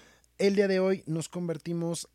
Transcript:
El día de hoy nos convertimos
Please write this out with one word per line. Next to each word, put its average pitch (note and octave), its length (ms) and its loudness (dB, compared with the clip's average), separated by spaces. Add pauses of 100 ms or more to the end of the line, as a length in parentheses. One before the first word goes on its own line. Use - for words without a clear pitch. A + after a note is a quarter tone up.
(380)
El G3+ 180 4
día G3+ 120 4
de F#3+ 120 2
hoy F#3+ 260 0
nos D#3+ 240 -4
convertimos E3+ 840 -6